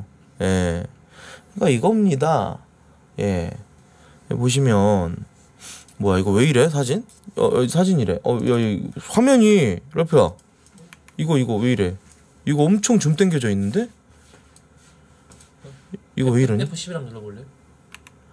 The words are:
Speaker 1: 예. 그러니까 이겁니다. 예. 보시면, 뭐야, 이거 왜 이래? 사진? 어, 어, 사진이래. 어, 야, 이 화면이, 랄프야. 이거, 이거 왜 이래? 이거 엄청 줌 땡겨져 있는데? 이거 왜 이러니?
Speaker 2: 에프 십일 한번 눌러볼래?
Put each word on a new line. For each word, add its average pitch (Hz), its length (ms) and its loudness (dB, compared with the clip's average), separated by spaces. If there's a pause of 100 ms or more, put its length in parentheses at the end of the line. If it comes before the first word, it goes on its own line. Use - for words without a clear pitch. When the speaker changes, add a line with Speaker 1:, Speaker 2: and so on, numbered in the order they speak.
(420)
Speaker 1:
예. 90 420 0 (720)
그러니까 202 160 0
이겁니다. 151 880 0 (600)
예. 92 320 -4 (800)
보시면, 104 960 0 (720)
뭐야, 98 220 0
이거 95 140 0
왜 107 120 4
이래? 143 240 4
사진? 147 380 -2 (300)
어, - 100 2
어, 127 200 2
사진이래. 156 560 0
어, 120 120 0
야, 120 240 0
이 107 320 -2 (180)
화면이, 214 720 4 (160)
랄프야. 151 400 2 (840)
이거, 156 220 0
이거 117 180 0
왜 120 160 0
이래? 95 240 -2 (480)
이거 147 200 0
엄청 208 340 2
줌 151 180 0
땡겨져 160 360 0
있는데? 101 360 -2 (2250)
이거 131 140 0
왜 123 120 4
이러니? 113 220 0
Speaker 2:
에프 151 120 -8
십일 175 200 -10
한번 123 180 -14
눌러볼래? 104 280 -16 (920)